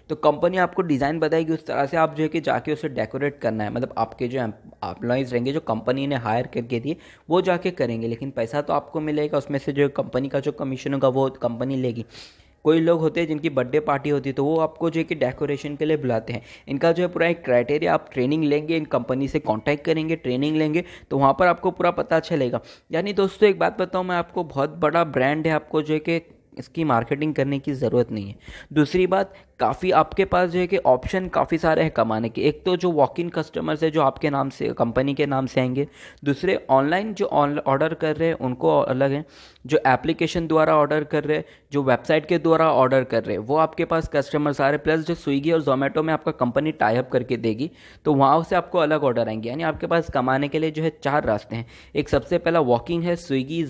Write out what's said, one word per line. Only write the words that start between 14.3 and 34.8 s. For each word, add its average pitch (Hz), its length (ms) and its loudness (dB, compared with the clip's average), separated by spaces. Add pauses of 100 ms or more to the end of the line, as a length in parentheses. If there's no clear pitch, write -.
तो 139 120 0
वो 160 140 0
आपको 160 300 -2
जो 160 100 -2
है 160 40 0
कि 160 120 -4
डेकोरेशन 143 600 -4
के 151 100 -4
लिए 156 120 2
बुलाते 120 360 -2
हैं। 117 80 -8 (260)
इनका 143 240 2
जो 170 120 2
है 175 60 0
पूरा 170 180 0
एक 175 160 -2
क्राइटेरिया, 143 500 2
आप - 200 -2
ट्रेनिंग 143 300 0
लेंगे, 151 340 2
इन 156 80 -4
कंपनी 135 420 -2
से 147 120 -2
कॉन्टैक्ट 143 460 -2
करेंगे, 160 300 0
ट्रेनिंग 147 420 -2
लेंगे, 156 260 0 (260)
तो 143 80 -2
वहाँ 135 220 6
पर 180 80 6
आपको 175 240 2
पूरा 175 200 0
पता 170 280 0
चलेगा। 131 420 -2 (300)
यानी 202 220 -2
दोस्तों 196 360 4
एक 185 100 2
बात 170 220 0
बताऊँ 185 240 -2
मैं 180 100 -2
आपको, 175 280 -4
बहुत 135 260 -2
बड़ा 170 340 2
ब्रांड 147 440 2
है, 160 60 2
आपको 156 280 -2
जो 151 120 0
है 156 60 2
कि 165 220 -2 (360)
इसकी - 260 -6
मार्केटिंग 143 520 2
करने 139 240 0
की 143 140 -4
ज़रूरत 123 380 2
नहीं 101 160 -6
है। 101 80 -12 (380)
दूसरी 156 340 2
बात, 190 260 0 (260)
काफ़ी 180 320 0
आपके 160 340 2
पास 180 240 2
जो 175 100 -2
है 180 80 0
कि 185 100 0
ऑप्शन 185 500 2
काफ़ी 160 300 0
सारे 160 240 2
हैं 160 100 2
कमाने 113 380 0
के। - 120 -6
एक 147 240 0
तो 180 120 2
जो 180 140 0
वॉक 147 280 2
इन 170 100 -2
कस्टमर्स 156 540 -4
है 160 80 2
जो 156 100 2
आपके 135 280 0
नाम 139 200 -2
से, - 200 -4
कंपनी 131 440 0